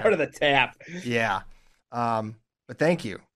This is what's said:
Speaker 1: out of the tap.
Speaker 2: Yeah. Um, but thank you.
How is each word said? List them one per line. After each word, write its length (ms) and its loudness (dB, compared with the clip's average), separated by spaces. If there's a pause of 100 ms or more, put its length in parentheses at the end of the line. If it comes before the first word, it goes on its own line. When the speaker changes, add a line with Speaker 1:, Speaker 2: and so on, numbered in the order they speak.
Speaker 1:
out 80 4
of 60 0
the 80 0
tap. 500 2 (260)
Speaker 2:
Yeah. 380 0 (500)
Um, 460 -2 (300)
but 120 -10
thank 260 2
you. 140 -8 (160)